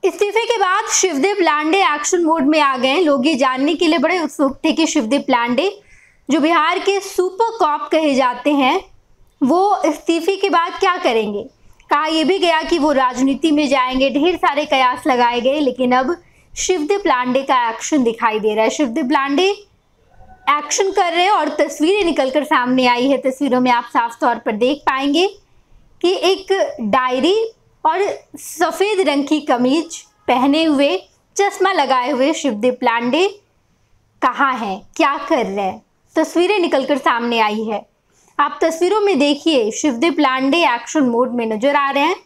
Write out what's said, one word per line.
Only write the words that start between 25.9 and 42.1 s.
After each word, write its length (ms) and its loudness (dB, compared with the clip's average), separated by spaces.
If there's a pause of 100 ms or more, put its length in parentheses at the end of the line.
कि 200 0
एक 580 0
डायरी 680 0 (340)
और 140 2 (380)
सफेद 720 -2
रंग 200 0
की 120 0
कमीज 560 0 (300)
पहने 380 2
हुए, 320 2 (400)
चश्मा 360 0
लगाए 380 0
हुए 220 2
शिवदेव 500 -2
लांडे 460 0 (920)
कहाँ 360 0
हैं, 240 -6 (140)
क्या 220 2
कर 280 0
रहे 180 -4
हैं, 180 -6 (340)
तस्वीरें 420 0
निकलकर 400 0
सामने 400 0
आई 260 0
है। 220 -6 (520)
आप 240 -2
तस्वीरों 380 0
में 180 0
देखिए, 520 0
शिवदेव 500 -2
लांडे 540 2
action 260 -4
mode 300 2
में 160 -4
नजर 300 0
आ 140 0
रहे 120 0
हैं। 240 0